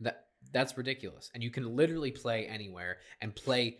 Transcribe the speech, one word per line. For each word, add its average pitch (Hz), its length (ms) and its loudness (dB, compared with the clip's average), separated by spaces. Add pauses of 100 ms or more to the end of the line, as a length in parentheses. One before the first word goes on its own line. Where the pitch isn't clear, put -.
That, - 280 -4 (240)
that's 135 260 2
ridiculous. 127 560 -4
And 120 80 -4
you 120 80 -2
can 117 260 -2
literally 156 340 4
play 113 360 0
anywhere 92 520 -6 (220)
and 107 160 -4
play 123 440 2